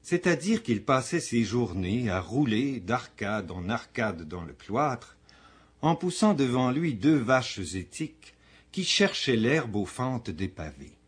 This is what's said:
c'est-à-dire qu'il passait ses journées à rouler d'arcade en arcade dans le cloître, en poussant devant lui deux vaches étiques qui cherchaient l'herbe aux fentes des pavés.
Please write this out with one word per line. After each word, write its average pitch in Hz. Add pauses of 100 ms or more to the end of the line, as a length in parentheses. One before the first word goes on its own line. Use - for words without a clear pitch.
c'est-à-dire 175
qu'il 104
passait 135
ses 117
journées 104
à 92
rouler 123
d'arcade 104
en 90
arcade 107
dans 85
le 73
cloître, 123 (640)
en 160
poussant 180
devant 127
lui 151
deux 135
vaches 123 (160)
étiques - (380)
qui 185
cherchaient 180
l'herbe 117
aux 104
fentes 127
des 95
pavés. 71 (120)